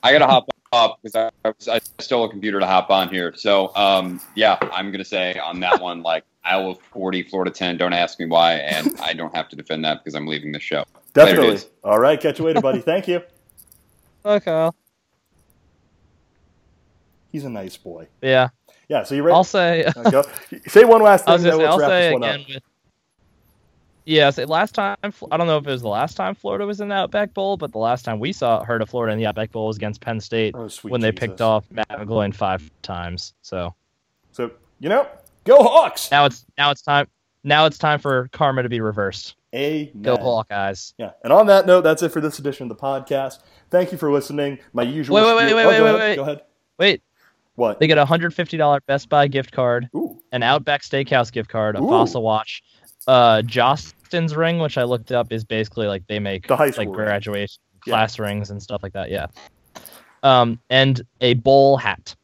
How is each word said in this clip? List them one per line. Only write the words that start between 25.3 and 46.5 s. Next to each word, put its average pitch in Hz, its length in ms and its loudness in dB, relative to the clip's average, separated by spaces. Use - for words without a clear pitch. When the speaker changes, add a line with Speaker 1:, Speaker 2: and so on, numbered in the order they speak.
Speaker 3:
I 160 60 -2
don't 170 100 0
know 156 100 2
if 139 80 -4
it 139 60 -6
was 127 100 -6
the 117 60 -8
last 113 280 -4
time 190 200 -6
Florida 202 320 -8
was 208 120 -10
in 202 100 -10
the 202 60 -6
Outback 208 380 -4
Bowl, 196 240 -4
but 151 140 -10
the 110 80 -10
last 120 260 -2
time 110 140 -6
we 139 120 -6
saw, 120 320 0
heard 113 200 -4
of 104 80 -8
Florida 117 220 -4
in 107 40 -4
the 110 80 -2
Outback 110 260 -6
Bowl 110 140 -8
was 110 120 -6
against 107 220 -8
Penn 113 200 -8
State 113 360 -4
Speaker 2:
Oh, 117 120 -12
sweet 101 240 -14
Speaker 3:
when 123 100 -2
they 110 100 2
Speaker 2:
Jesus. 107 80 -6
Speaker 3:
picked 104 220 -6
off 110 300 2
Matt 107 180 -6
McGloin 107 440 -4
five 95 360 -4
times. 87 580 -12
So, 87 320 -10
Speaker 2:
So, 120 200 -10
you 143 100 -8
know, 269 180 0
go 262 200 8
Hawks! 254 480 2
Speaker 3:
now 143 140 4
it's, - 200 -4
now 143 100 2
it's 143 140 -6
time, 143 240 0
now 147 220 4
it's 151 140 -2
time 151 200 0
for 131 320 -2
karma 135 300 -2
to 123 80 -4
be 117 100 -4
reversed. 104 560 -6
Speaker 2:
Amen. 143 480 -6
Speaker 3:
Go 120 140 0
Hawkeyes. 101 840 -6
Speaker 2:
Yeah, 107 120 -12
and 135 100 2
on 208 140 6
that 196 180 6
note, 180 160 6
that's 160 220 2
it 165 60 -2
for 160 120 -4
this 151 160 -6
edition 135 320 -10
of 107 80 -14
the - 40 -16
podcast. 135 580 -6
Thank 180 200 0
you 170 60 -10
for 147 140 -2
listening. 143 480 -4
My 120 100 -2
usual 139 320 -4
Speaker 3:
Wait, 214 80 6
wait, 233 240 4
Speaker 2:
spiel- 220 100 2
Speaker 3:
wait, 226 80 4
Speaker 2:
Oh, - 40 8
Speaker 3:
wait, 226 80 4
Speaker 2:
go 220 80 4
Speaker 3:
wait, 220 100 4
Speaker 2:
ahead. 220 140 0
Speaker 3:
wait. 196 80 0
Speaker 2:
Go 139 40 -6
ahead. 147 200 -6